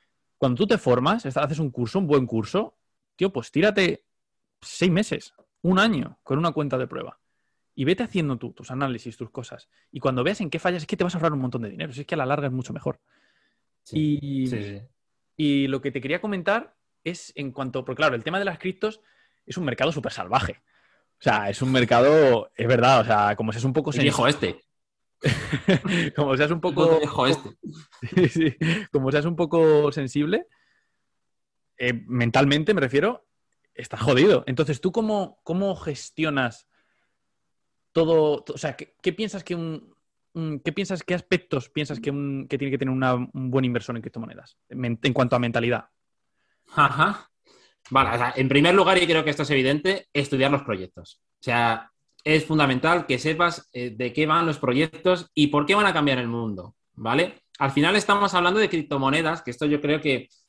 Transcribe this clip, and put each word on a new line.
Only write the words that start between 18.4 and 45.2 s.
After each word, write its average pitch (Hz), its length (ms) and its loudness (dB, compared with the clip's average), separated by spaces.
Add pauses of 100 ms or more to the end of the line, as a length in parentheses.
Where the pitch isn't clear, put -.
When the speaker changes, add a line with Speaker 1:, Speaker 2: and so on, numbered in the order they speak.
Speaker 1:
las 180 160 -6
criptos 214 400 -6 (440)
es - 140 -14
un 180 60 -4
mercado 131 260 0
súper 139 220 -6
salvaje. 95 500 -4 (580)
O - 0 -
sea, 104 300 0
es 101 120 -6
un 131 100 0
mercado, 127 840 6
es 113 140 -2
verdad, 123 320 6
o 107 40 4
sea, 107 300 2
como 110 160 -4
seas 117 140 -4
un 135 80 0
poco 147 180 -2
Speaker 2:
El 139 120 -2
viejo 139 220 2
Speaker 1:
sensible 127 260 0
Speaker 2:
este. - 180 -14 (520)
Speaker 1:
<laughs> 165 960 0
como 139 220 0
seas 147 160 2
un 170 80 -4
poco 165 320 2
Speaker 2:
El 160 60 6
viejo 143 280 0
este. 135 240 0 (120)
Speaker 1:
<laughs> - 520 -14
Sí, 175 140 6
sí. 160 280 0 (360)
Como 131 180 0
seas 147 140 2
un 170 100 -2
poco 156 560 4
sensible, 147 560 -2 (1300)
eh, 123 160 -2 (140)
mentalmente 135 640 2
me 190 80 -2
refiero, 143 460 0 (480)
estás - 260 -12
jodido. 135 460 4
Entonces, 139 340 -2
¿tú 185 120 -2
cómo, 214 500 -2
cómo 190 320 -2
gestionas 143 920 -4 (1200)
todo, 156 540 2
to-, - 80 -10
o 143 60 -12
sea, 143 180 -6
qué, - 260 -18
qué 185 100 0
piensas 202 300 -8
que 175 140 -6
un, 165 360 -8 (420)
un, 156 260 -6
qué 165 120 -6
piensas, 190 300 -6
qué - 120 -4
aspectos - 540 -2
piensas 147 300 -6
que 139 140 -4
un, 139 360 -6
que 135 100 -4
tiene 135 120 -4
que 135 80 0
tener 131 160 -2
una, 131 200 2
un 127 360 -6
buen 131 140 2
inversor 120 320 -4
en 110 60 -12
criptomonedas, - 540 -16 (120)
en, 120 340 -6
en 131 100 2
cuanto 127 220 2